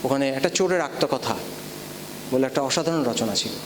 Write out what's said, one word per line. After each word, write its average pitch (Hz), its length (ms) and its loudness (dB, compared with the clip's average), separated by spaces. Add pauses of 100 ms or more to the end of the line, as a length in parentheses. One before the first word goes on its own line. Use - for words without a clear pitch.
ওখানে 139 260 2
একটা 135 200 2
চোরের 180 320 2
আত্মকথা 135 540 0 (960)
বলে 131 140 6
একটা 131 160 0
অসাধারণ 156 420 2
রচনা 113 320 0
ছিল। 104 160 -2 (140)